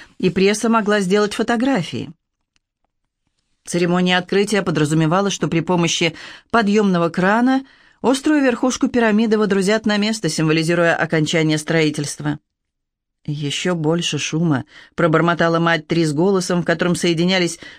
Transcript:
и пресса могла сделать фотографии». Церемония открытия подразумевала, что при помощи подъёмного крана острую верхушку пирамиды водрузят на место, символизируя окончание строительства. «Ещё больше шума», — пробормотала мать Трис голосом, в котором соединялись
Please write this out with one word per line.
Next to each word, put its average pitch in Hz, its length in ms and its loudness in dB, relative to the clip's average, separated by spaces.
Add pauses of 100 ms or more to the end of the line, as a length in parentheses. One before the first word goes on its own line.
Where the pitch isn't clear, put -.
(180)
и 185 120 0
пресса 202 380 2
могла 208 320 2
сделать 208 340 0
фотографии». 226 760 -2 (1500)
Церемония 180 540 0
открытия 196 440 0
подразумевала, 160 680 0
что 170 160 -4
при 165 140 -2
помощи 170 540 -2 (360)
подъёмного 202 600 2
крана 240 540 0 (360)
острую 277 420 0
верхушку 247 460 0
пирамиды 220 500 2
водрузят 208 480 0
на 208 120 0
место, 214 300 -2
символизируя 160 680 0
окончание 156 600 0
строительства. 151 800 -2 (840)
«Ещё 151 520 -4
больше 160 420 -2
шума», — 156 460 -2 (320)
пробормотала 165 640 2
мать 165 260 0
Трис 165 260 0
голосом, 180 500 0
в - 20 -4
котором 175 320 0
соединялись 175 640 0 (180)